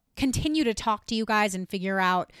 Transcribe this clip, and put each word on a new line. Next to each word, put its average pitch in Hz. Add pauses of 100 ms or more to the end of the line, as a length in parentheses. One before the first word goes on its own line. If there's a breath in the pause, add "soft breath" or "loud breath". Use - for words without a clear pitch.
(160)
continue 302
to 226
talk -
to -
you 220
guys 208
and 185
figure 190
out 180